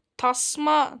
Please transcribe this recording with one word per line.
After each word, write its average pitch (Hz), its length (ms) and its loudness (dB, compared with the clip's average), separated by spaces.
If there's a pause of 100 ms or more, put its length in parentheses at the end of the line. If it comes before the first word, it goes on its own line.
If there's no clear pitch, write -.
(160)
tasma, 294 840 0